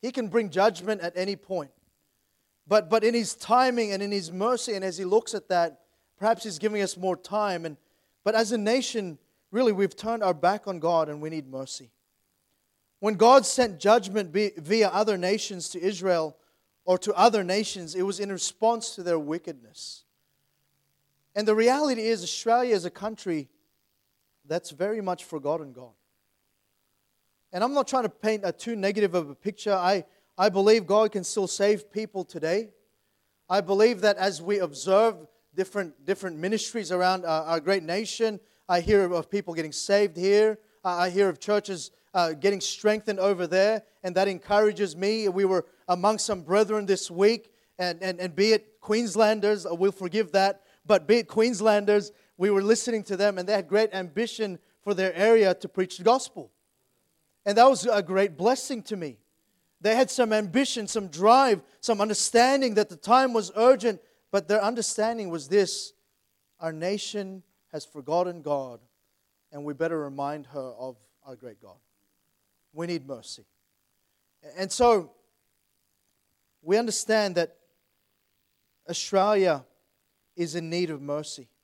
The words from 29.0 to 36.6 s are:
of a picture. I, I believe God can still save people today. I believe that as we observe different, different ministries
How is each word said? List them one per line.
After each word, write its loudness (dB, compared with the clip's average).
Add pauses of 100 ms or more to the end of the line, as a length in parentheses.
of -2
a -14
picture. -6
I, 0 (340)
I 4
believe 4
God 2
can -6
still -4
save 0
people -8
today. -4 (760)
I 2
believe 2
that 4
as -2
we -2
observe 2 (380)
different, -6
different -6
ministries -4